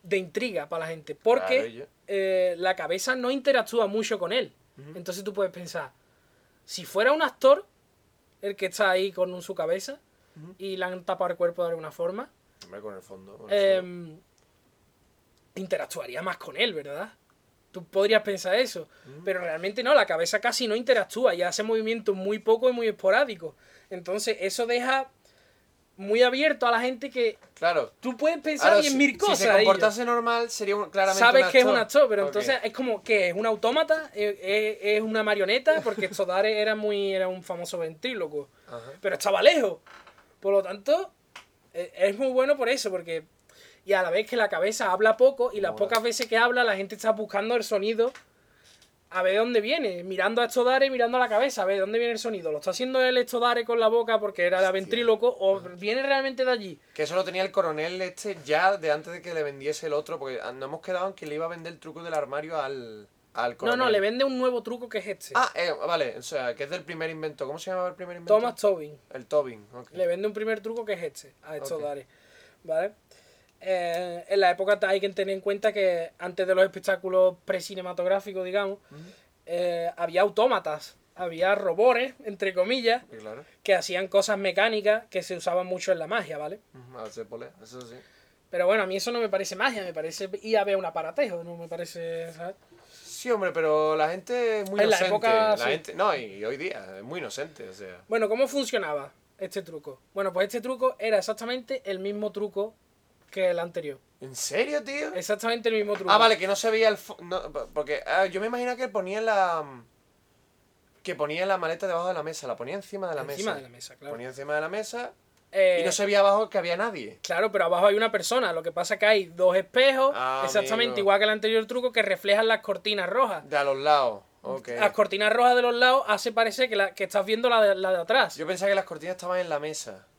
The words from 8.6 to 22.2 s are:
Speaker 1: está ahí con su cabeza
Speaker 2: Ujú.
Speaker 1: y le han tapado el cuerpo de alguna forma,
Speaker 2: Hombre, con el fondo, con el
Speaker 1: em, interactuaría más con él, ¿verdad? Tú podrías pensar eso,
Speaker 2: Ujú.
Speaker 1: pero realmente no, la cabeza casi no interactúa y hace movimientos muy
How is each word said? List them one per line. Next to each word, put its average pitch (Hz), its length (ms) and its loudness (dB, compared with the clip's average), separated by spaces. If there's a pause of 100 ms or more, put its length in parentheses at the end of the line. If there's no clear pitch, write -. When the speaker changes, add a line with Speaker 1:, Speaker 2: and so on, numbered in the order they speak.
Speaker 1:
está 190 240 2
ahí 190 200 2
con 180 300 -2
su 190 140 -10
cabeza 185 420 -4 (420)
Speaker 2:
Ujú. 175 200 -18
Speaker 1:
y 190 180 -8
le 185 80 -2
han 185 200 -8
tapado 185 260 -2
el 170 60 -6
cuerpo 175 260 0
de 170 60 0
alguna 160 220 -6
forma, 190 380 -6 (360)
Speaker 2:
Hombre, 95 160 -16
con 104 120 -12
el 95 80 -16
fondo, 98 360 -20
con 202 140 -20
el 202 60 2 (200)
Speaker 1:
em, 175 420 -10 (1400)
interactuaría 156 640 -6
más 185 160 -6
con - 200 -14
él, 220 160 -2
¿verdad? 151 400 -10 (580)
Tú 180 140 -14
podrías 208 360 4
pensar 190 340 -2
eso, 220 320 -2 (200)
Speaker 2:
Ujú. 143 180 -18
Speaker 1:
pero 185 160 -2
realmente 180 420 -6
no, 269 100 4
la 233 120 8
cabeza 170 340 0
casi 240 280 -2
no 214 80 0
interactúa 233 600 2
y 175 60 -4
hace 180 220 -2
movimientos 220 520 -2
muy 202 240 -4